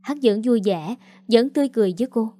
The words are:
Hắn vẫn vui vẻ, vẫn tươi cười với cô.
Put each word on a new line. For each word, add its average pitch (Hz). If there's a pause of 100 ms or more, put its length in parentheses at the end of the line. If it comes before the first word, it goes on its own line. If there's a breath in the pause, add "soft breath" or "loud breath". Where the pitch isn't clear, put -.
Hắn 294
vẫn 214
vui 233
vẻ, 180 (340 loud breath)
vẫn 233
tươi 285
cười 202
với 254
cô. 220